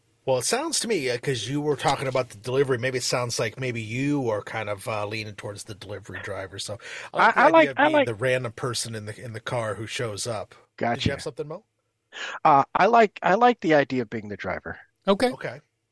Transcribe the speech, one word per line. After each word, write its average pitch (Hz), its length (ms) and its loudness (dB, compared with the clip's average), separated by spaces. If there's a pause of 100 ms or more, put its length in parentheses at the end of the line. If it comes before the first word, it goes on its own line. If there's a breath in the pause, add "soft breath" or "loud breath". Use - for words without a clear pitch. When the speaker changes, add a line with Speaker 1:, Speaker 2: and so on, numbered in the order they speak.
(260)
Speaker 1:
Well, 131 120 2
it 120 60 -4
sounds 285 360 -2
to 220 80 -6
me, 147 220 0
uh, 123 80 -2
'cause 120 300 -4
you 147 120 -2
were 147 160 0
talking 139 320 0
about 127 220 -2
the 104 80 -20
delivery, 127 400 0
maybe 127 200 -2
it 120 60 -6
sounds 123 340 -2
like 120 220 -4
maybe 120 220 -4
you 131 480 -2
are 104 120 0
kind 107 280 -6
of, 98 180 -8
uh, 104 180 -2
leaning 107 280 -8
towards 101 300 -12
the 107 100 -14
delivery 98 480 -14
driver. 95 360 -10
So 104 200 -8 (340 loud breath)
I - 60 -4
like 214 180 6
Speaker 2:
I, 226 40 4
Speaker 1:
the - 0 -
Speaker 2:
I 254 60 8
Speaker 1:
idea 320 60 6
Speaker 2:
like, 311 160 8
Speaker 1:
of 262 100 -6
Speaker 2:
I 269 40 6
Speaker 1:
being 302 120 4
Speaker 2:
like 294 120 6
Speaker 1:
the 117 80 -2
random 127 380 0
person 113 420 -6
in 107 120 -8
the, 104 160 -12
in 117 120 -12
the 110 60 -8
car 113 340 -4
who 107 120 -8
shows 107 400 -6
up. 107 280 -8 (240)
Did 117 80 0
you - 100 2
Speaker 2:
Gotcha. 139 140 0
Speaker 1:
have 139 120 -6
something, 151 240 -8
Mo? 160 160 -14 (840 loud breath)
Speaker 2:
Uh, 143 200 8 (100)
I 175 120 4
like, 226 360 6
I 175 120 4
like 240 260 4
the 156 140 2
idea 131 280 4
of 110 80 -6
being 107 180 -8
the 101 80 -8
driver. - 420 -8 (280)
Speaker 3:
Okay. 202 240 2
Speaker 1:
Okay. 147 300 -10 (320)